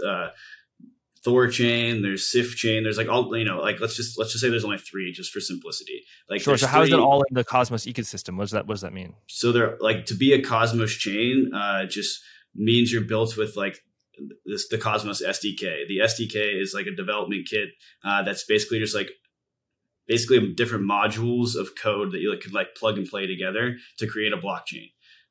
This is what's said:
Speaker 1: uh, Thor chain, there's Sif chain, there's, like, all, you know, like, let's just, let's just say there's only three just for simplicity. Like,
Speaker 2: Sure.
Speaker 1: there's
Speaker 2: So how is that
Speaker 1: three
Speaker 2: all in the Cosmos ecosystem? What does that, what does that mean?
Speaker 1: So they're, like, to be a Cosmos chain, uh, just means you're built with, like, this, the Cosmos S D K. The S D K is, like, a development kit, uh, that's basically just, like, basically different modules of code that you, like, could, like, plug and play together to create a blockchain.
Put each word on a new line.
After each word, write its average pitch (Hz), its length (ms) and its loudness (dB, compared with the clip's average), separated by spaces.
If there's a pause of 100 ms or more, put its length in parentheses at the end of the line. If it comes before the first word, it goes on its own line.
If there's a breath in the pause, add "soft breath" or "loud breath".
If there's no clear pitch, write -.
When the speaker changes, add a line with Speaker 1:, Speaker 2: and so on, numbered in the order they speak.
Speaker 1:
uh, 90 220 -4 (960 loud breath)
Thor 123 240 6
chain, 117 540 2
there's 98 280 -2
Sif 123 240 2
chain, 110 300 0
there's, 107 140 0
like, 113 100 0
all, 117 280 0
you 110 80 0
know, 92 140 -2
like, 90 220 -2
let's 113 160 -2
just, 117 200 -6
let's 110 140 -2
just 113 120 -2
say 127 60 2
there's 117 160 0
only 101 140 -2
three 95 320 -8
just 90 220 -10
for 104 80 -8
simplicity. 82 640 -10 (260 soft breath)
Like, 101 100 -2
Speaker 2:
Sure. 143 120 4
Speaker 1:
there's 123 80 4
Speaker 2:
So 135 80 4
how 151 140 6
is 147 80 6
that 165 60 6
Speaker 1:
three 151 60 6
Speaker 2:
all 139 200 6
in 135 120 0
the 123 80 2
Cosmos 120 420 0
ecosystem? 107 520 -6
What 98 80 -2
does 101 80 -6
that, 107 160 -2
what 107 60 -2
does 98 80 -6
that 85 100 -8
mean? 92 220 -12 (120)
Speaker 1:
So - 240 0
they're, 117 300 4
like, 110 260 0
to - 80 -2
be 135 200 6
a 131 60 6
Cosmos 113 520 2
chain, 120 600 0
uh, 98 340 -2
just 98 340 -6 (340 soft breath)
means 117 380 4
you're 113 100 0
built 113 340 0
with, 107 200 -2
like, 98 240 -6 (640)
this, 98 240 -6
the 113 100 -2
Cosmos 104 420 -2
S 95 200 -2
D 104 160 -4
K. 80 320 -6
The 98 120 -2
S 113 160 2
D 117 120 -4
K 107 100 -4 (140)
is, 95 200 -4
like, 98 140 -6
a 101 80 -8
development 101 560 -4
kit, 104 200 -4 (340 soft breath)
uh, 101 180 2
that's 98 220 -4
basically 107 340 2
just, 107 160 -2
like, 101 160 -2 (960)
basically 113 480 4
different 110 340 0
modules 113 680 2
of - 180 -4
code 101 380 -2
that 90 80 -4
you, 98 100 0
like, 92 100 -4
could, 95 140 -14
like, 98 220 -2
plug 107 220 0
and 95 100 -4
play 98 180 -4
together 95 500 -2 (220 loud breath)
to 113 80 -2
create 107 260 0
a 104 40 -2
blockchain. 87 560 -10 (380 soft breath)